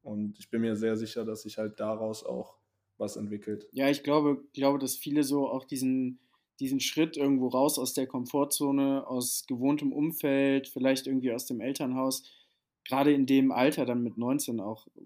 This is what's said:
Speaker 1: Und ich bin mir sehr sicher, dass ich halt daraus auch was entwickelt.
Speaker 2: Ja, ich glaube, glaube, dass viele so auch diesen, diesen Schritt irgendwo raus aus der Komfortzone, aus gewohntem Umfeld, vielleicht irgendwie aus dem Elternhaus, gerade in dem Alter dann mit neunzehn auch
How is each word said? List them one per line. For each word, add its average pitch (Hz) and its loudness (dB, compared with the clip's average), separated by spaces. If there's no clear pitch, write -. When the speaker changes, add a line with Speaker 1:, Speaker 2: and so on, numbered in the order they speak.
Speaker 1:
Und 104 -6
ich - -20
bin 117 0
mir 113 2
sehr 110 0
sicher, 113 -6
dass 110 -8
ich 107 -8
halt 107 -6
daraus 110 -4
auch 123 -8
was 104 -4
entwickelt. 104 -8
Speaker 2:
Ja, 135 2
ich 143 0
glaube, 143 2
glaube, 139 2
dass 135 -2
viele 147 0
so 139 0
auch 131 -4
diesen, 131 -2
diesen 135 -2
Schritt 160 0
irgendwo 139 2
raus 131 4
aus 127 -2
der 131 -2
Komfortzone, 139 0
aus 123 -4
gewohntem 139 0
Umfeld, 139 2
vielleicht 131 0
irgendwie 131 0
aus 127 -6
dem 120 -6
Elternhaus, 131 -2
gerade 143 4
in 139 4
dem 135 4
Alter 139 2
dann 120 0
mit 117 -4
neunzehn 123 -2
auch 104 -8